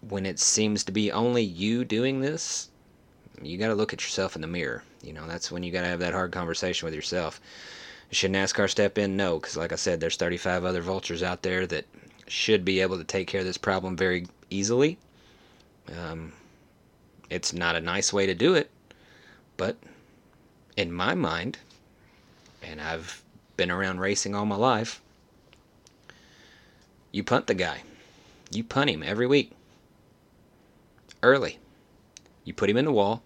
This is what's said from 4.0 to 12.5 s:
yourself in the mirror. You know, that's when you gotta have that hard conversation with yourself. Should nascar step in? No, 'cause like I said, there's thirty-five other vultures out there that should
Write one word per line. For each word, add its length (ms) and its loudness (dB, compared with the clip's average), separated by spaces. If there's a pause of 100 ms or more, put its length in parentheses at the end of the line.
yourself 340 -4
in 60 -8
the 60 -8
mirror. 360 -4 (180)
You 120 -14
know, 140 -12
that's 240 -8
when 120 -6
you 80 -6
gotta 160 -2
have 120 -2
that 140 -2
hard 180 -2
conversation 540 -4
with 100 -6
yourself. 440 -4 (720)
Should 200 2
nascar 380 2
step 280 2
in? 180 2
No, 240 2
'cause 160 -10
like 160 -2
I 60 -4
said, 220 0
there's 180 -2
thirty-five 480 0
other 160 0
vultures 420 -4
out 200 -4
there 240 0
that 180 -4 (420)
should 380 2